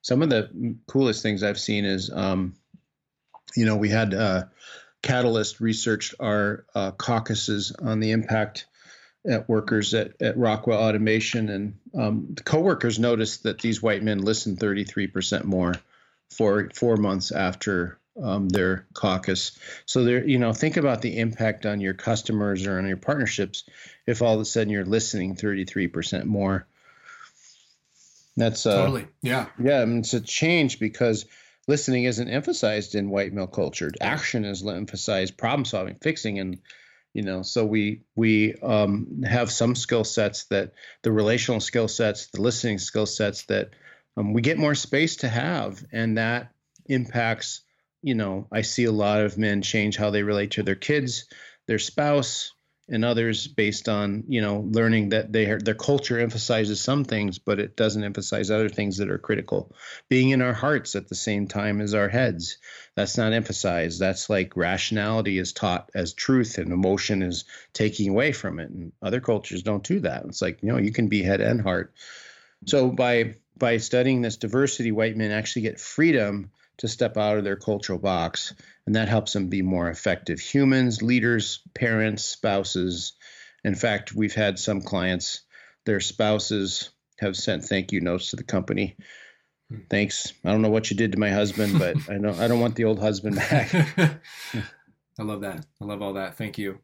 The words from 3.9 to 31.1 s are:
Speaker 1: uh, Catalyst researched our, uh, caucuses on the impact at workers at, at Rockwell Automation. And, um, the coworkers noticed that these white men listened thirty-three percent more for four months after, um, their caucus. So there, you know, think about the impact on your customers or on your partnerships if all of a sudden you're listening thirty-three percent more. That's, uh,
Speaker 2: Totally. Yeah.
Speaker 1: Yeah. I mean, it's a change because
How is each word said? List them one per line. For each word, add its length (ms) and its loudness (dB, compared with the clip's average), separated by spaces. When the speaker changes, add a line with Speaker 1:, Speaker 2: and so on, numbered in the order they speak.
Speaker 1:
uh, 320 0
Catalyst 580 0
researched 580 0
our, 460 0
uh, 160 -2
caucuses 800 -2
on 200 0
the 100 0
impact 560 0
at 200 0
workers 460 2
at, 260 -2
at 160 0
Rockwell 440 2
Automation. 680 2
And, 300 -4
um, 380 0
the 80 -12
coworkers 560 2
noticed 460 2
that 160 -2
these 200 0
white 220 2
men 160 0
listened 400 0
thirty-three 480 0
percent 380 -2
more 300 2
for 440 2
four 220 2
months 340 0
after, 680 -2
um, 280 -2
their 460 2
caucus. 640 -2
So 180 2
there, 220 2
you 120 4
know, 140 2
think 240 0
about 260 2
the 160 -2
impact 480 -2
on 140 -2
your 140 -2
customers 720 -2
or 120 -2
on 100 -2
your 80 0
partnerships 680 -2
if 160 0
all 120 6
of 60 2
a 40 -2
sudden 260 0
you're 140 0
listening 520 0
thirty-three 520 -2
percent 380 -4
more. 400 0
That's, 300 2
uh, 100 6
Speaker 2:
Totally. 300 2
Yeah. 240 0
Speaker 1:
Yeah. 180 4
I 40 4
mean, 140 2
it's 160 -2
a 60 0
change 600 2
because 460 0